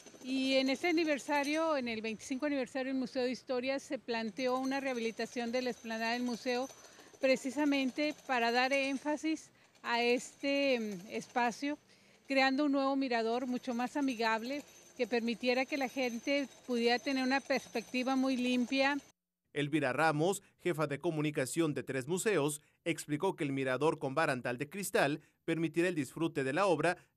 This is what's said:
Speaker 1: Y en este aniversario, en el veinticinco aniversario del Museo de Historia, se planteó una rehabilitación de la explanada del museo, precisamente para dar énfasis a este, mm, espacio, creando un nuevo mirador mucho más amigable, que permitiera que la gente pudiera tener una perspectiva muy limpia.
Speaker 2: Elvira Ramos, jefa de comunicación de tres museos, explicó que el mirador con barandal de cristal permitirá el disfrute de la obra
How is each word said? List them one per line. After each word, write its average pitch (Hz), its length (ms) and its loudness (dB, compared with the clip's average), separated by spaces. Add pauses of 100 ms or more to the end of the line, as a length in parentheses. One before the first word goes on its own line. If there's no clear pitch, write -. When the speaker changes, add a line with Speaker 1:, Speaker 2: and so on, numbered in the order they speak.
(220)
Speaker 1:
Y 262 320 0
en 262 140 4
este 269 200 0
aniversario, 302 880 2
en 247 120 -2
el 220 140 -4
veinticinco 247 440 -4
aniversario 269 460 -2
del 262 80 0
Museo 247 240 -2
de 247 60 2
Historia, 262 480 -2
se 277 200 -6
planteó 233 600 -2
una 262 220 -2
rehabilitación 233 720 -4
de 254 100 0
la 247 80 -2
explanada 226 420 -4
del 247 100 -2
museo, 247 460 -2 (520)
precisamente 277 960 2 (120)
para 233 260 2
dar 254 200 4
énfasis 285 800 -2 (320)
a 233 200 0
este, 269 800 2
mm, 208 300 -6
espacio, 247 680 -2 (480)
creando 269 380 4
un 285 80 2
nuevo 269 240 2
mirador 240 500 0
mucho 247 280 -4
más 247 220 -2
amigable, 240 640 0 (340)
que 240 120 -2
permitiera 247 580 0
que 302 100 -4
la 269 120 -2
gente 262 600 -2 (200)
pudiera 233 320 2
tener 262 240 -2
una 262 160 2
perspectiva 254 760 -2
muy 262 220 2
limpia. 247 600 2 (560)
Speaker 2:
Elvira 143 400 2
Ramos, 156 480 2 (200)
jefa 156 260 0
de 143 140 -6
comunicación 151 720 0
de 127 80 -2
tres 131 240 -4
museos, 156 540 0 (240)
explicó 160 500 -2
que - 80 -6
el 139 100 -2
mirador 135 460 2
con 135 160 -4
barandal 131 420 0
de 139 140 -6
cristal 175 500 0 (240)
permitirá 165 440 0
el 185 80 -2
disfrute 147 480 -2
de 131 80 0
la 185 140 2
obra 165 300 2 (200)